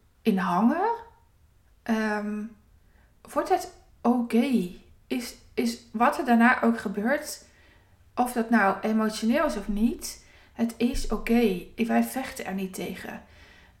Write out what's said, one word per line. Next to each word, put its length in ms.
in 160
hangen, 520
ehm, 580
wordt 180
het 240
oké. 680
Is, 280
is 380
wat 260
er 80
daarna 360
ook 180
gebeurt, 640
of 160
dat 180
nou 320
emotioneel 640
is 120
of 100
niet, 580
het 240
is 300
oké. 580
Wij 280
vechten 420
er 80
niet 200
tegen. 480